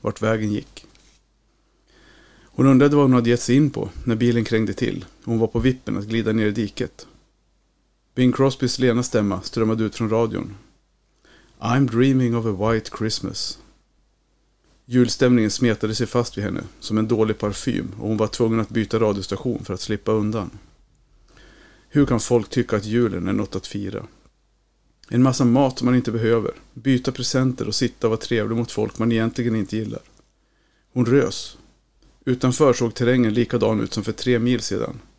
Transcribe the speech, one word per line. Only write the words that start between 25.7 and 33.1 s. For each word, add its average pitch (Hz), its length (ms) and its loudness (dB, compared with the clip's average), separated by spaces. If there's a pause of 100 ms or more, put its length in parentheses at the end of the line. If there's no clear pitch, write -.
man 123 140 2
inte 123 160 0
behöver, 113 400 0 (220)
byta 127 380 0
presenter 127 560 -2
och 110 80 -6
sitta 120 320 -2
och 110 40 2
vara 110 80 -2
trevlig 110 360 -2
mot 117 160 -4
folk 107 280 -4
man 117 120 0
egentligen 117 440 0
inte 107 220 -4
gillar. 110 240 -8 (920)
Hon 123 120 2
rös. 120 520 0 (680)
Utanför 127 480 2
såg 117 200 0
terrängen 123 400 2